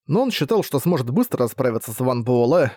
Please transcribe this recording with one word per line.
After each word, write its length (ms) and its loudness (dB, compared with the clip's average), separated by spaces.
но 160 0
он 100 -2
считал, 320 0
что 160 -4
сможет 300 0
быстро 300 0
расправиться 520 -2
с 80 -8
Ван 240 -2
Буэлэ, 520 2